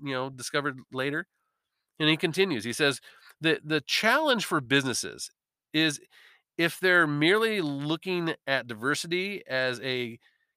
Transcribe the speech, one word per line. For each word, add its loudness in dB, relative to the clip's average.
you -6
know, -2
discovered -4
later. -4
And 4
he 4
continues, 0
he -4
says, 2
"The, 2
the 0
challenge 2
for 0
businesses -2
is 0
if 0
they're 6
merely 2
looking -2
at 0
diversity -4
as -2
a -4